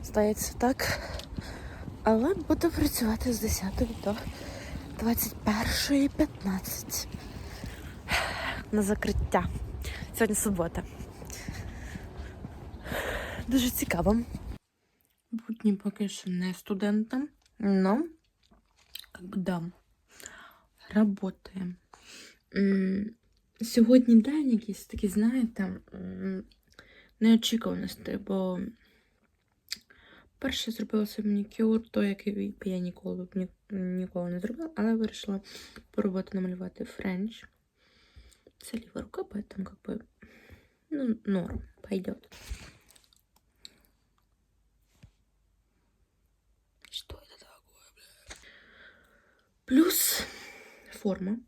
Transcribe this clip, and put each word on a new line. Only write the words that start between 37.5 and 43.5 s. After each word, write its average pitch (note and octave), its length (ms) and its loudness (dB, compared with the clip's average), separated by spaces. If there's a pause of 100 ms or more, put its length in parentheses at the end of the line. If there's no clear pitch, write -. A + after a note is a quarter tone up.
Це - 200 -10
ліва - 240 -8
рука, - 200 -10
поэтому, G#3 420 -8
как - 200 -10
бы, - 180 -6 (880)
ну, C4 360 0
норм, F#3+ 360 0 (200)
пойдёт. - 460 -4 (4000)